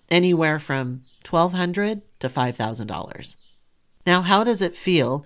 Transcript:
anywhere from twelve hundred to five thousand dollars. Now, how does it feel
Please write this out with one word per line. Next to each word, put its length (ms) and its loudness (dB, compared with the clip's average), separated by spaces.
anywhere 500 2
from 440 -4
twelve 300 2
hundred 500 -2
to 100 -6
five 280 -2
thousand 320 -6
dollars. 480 -12
Now, 180 4
how 220 4
does 160 0
it 160 -2
feel 500 0